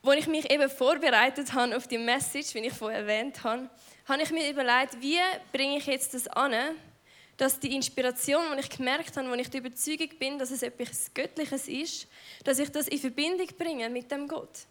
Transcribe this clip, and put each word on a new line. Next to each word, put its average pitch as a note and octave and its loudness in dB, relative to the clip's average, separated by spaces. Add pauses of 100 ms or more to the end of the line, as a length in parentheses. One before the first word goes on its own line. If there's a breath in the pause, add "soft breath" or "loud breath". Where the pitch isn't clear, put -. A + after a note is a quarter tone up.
Als D4 8
ich D#4 -2
mich D#4 0
eben C#4+ 6
vorbereitet C4+ 4
habe B3 2
auf B3+ -6
die A#3 -4
Message, C4 -2
wie A3 -4
ich B3 -4
vorhin G#3+ -4
erwähnt G#3+ -2
habe, B3 -2 (380 loud breath)
habe C#4 2
ich D4 -2
mir D#4+ 0
überlegt, C4 2
wie D4 2 (320)
bringe C#4 0
ich C#4+ -4
jetzt C4 -2
das B3 -4
an, C4+ 2 (880 loud breath)
dass C4+ 2
die C4+ -2
Inspiration, C4 0 (140)
die C4+ -2
ich - -6
gemerkt C4+ -2
habe, C4 -4
wo B3 0
ich B3 -2
der C4+ -4
Überzeugung D4 -4
bin, C#4 -4
dass B3+ -2
es B3+ -4
etwas - -6
Göttliches C#4 -4
ist, - -6 (360 loud breath)
dass C4+ 2
ich C#4+ 0
das D4+ -2
in D4 -2
Verbindung D#4+ 0
bringe D4 -4
mit B3 -6
dem C#4+ -4
Gott. - -10